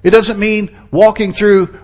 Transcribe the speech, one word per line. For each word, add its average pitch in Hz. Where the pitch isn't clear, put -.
It 180
doesn't 214
mean 214
walking 202
through 196